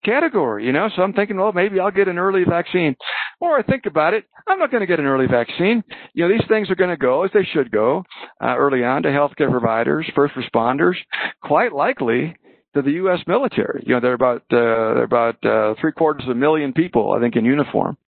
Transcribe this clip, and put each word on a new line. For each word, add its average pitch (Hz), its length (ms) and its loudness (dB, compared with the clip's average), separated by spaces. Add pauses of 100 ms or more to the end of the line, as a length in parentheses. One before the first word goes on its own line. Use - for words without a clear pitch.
category, 185 600 0
you 127 60 0
know, 185 220 0
so 185 60 -2
I'm 190 140 0
thinking, 202 240 -2
well, 196 160 0
maybe 190 260 0
I'll 190 100 0
get 190 180 2
an 175 100 -4
early 190 280 2
vaccine. 170 480 0 (460)
Or 339 180 2
I - 40 0
think 269 240 -2
about 156 260 0
it, 214 140 -4 (200)
I'm 381 120 0
not 302 120 0
gonna 196 140 0
get 170 160 0
an 143 60 0
early 135 200 2
vaccine. 170 560 0 (300)
You 170 160 0
know, - 0 -
these 220 180 2
things 214 220 0
are 190 60 0
gonna 180 240 0
go, 135 240 2
as 190 100 -2
they 196 120 2 (100)
should 131 160 0
go, 127 340 0 (340)
uh, 123 160 -2
early 131 300 2
on 127 200 0
to 156 40 2
healthcare 143 420 0
providers, 120 640 0
first 143 200 2
responders, 135 600 0 (460)
quite 196 300 0
likely 147 640 -2 (380)
to 143 80 0
the 135 80 0
U 180 200 0
S 180 160 0
military. 220 600 -2
You 127 80 2
know, 123 60 0
they're 123 120 0
about, 123 300 0 (100)
uh, 123 40 4 (360)
they're 123 120 2
about, 117 380 0
uh, 110 380 2
three 160 120 -2
quarters 151 320 -2
of 127 80 -4
a - 20 0
million 143 400 0
people, 120 400 0
I 107 60 0
think, 117 160 0
in 113 100 2
uniform. 135 500 0 (120)